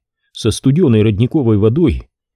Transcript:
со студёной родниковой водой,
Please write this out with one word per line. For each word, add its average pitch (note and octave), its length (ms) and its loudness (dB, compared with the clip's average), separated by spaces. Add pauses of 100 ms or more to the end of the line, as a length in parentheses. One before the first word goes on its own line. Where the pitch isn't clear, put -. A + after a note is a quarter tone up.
(320)
со - 200 -6
студёной C3+ 520 0
родниковой A2+ 540 0
водой, A2 520 -2 (260)